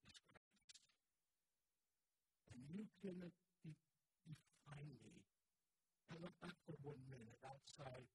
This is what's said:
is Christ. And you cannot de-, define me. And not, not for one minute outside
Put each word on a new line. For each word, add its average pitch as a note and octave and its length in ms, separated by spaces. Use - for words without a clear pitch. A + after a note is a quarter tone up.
is - 100
Christ. - 540
And B2 80
you G3+ 140
cannot F3+ 340
de-, D#3 240
define D3 640
me. - 220
And E3 100
not, F3 220
not F3 120
for E3 160
one C#3 160
minute A2+ 340
outside C3 720